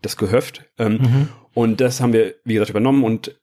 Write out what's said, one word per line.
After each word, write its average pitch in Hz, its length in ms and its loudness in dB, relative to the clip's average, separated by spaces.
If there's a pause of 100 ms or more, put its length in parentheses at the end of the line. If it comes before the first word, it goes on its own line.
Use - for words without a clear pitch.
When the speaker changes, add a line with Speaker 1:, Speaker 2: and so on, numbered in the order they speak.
Speaker 1:
das - 140 -8
Gehöft. 107 460 -2 (140)
Ähm, 110 160 0
Speaker 2:
Mhm. 131 340 2 (280)
Speaker 1:
und 117 260 0
das 123 180 0
haben 120 140 0
wir, 110 220 2 (100)
wie 117 80 -2
gesagt, 104 160 0
übernommen 131 340 2
und 110 400 -4